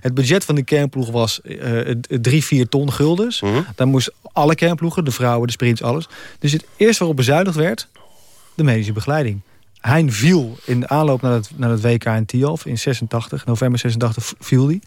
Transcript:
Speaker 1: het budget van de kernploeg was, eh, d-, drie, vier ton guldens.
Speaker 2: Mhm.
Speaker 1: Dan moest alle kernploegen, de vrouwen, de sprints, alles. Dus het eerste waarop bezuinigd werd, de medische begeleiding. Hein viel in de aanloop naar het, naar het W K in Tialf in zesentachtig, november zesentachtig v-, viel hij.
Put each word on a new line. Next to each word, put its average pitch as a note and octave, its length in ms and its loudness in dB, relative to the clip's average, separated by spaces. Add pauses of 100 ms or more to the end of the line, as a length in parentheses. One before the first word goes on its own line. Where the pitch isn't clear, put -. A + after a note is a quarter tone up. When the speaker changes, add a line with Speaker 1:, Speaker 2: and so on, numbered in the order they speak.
Speaker 1:
het B2+ 120 -2
budget C3+ 320 2
van D3+ 100 0
de C#3 80 0
kernploeg C3+ 480 -2
was, A#2 300 -2
eh, A#2 400 -4
d-, B2 260 -4 (160)
drie, C#3 200 2
vier B2+ 260 2
ton C#3+ 240 0
guldens. F3 480 0
Speaker 2:
Mhm. G#2 200 0 (140)
Speaker 1:
Dan C3 140 0
moest C3 220 2 (220)
alle D#3 220 2
kernploegen, E3 500 0
de C3+ 60 -2
vrouwen, A#2+ 360 0
de A#2 60 -4
sprints, A#2+ 280 0
alles. C#3+ 260 -4 (320)
Dus D3 120 0
het D#3 140 -2 (120)
eerste A3 220 4
waarop E3 160 0
bezuinigd D3+ 400 2
werd, F3 320 -2 (680)
de D#3+ 80 0
medische A2 300 2
begeleiding. A2+ 480 -2 (380)
Hein D3 320 2
viel B2 540 2
in B2 140 0
de B2+ 80 -2
aanloop C#3 340 2
naar B2+ 120 0
het, A2+ 220 -2
naar B2 140 -2
het A2+ 120 0
W A#2 160 2
K - 80 -4
in A2 200 0
Tialf C#3+ 400 -2
in B2 120 -4
zesentachtig, A#2 680 -4
november B2 340 0
zesentachtig A#2 460 -2
v-, - 140 -10
viel C3+ 280 2
hij. E3+ 200 0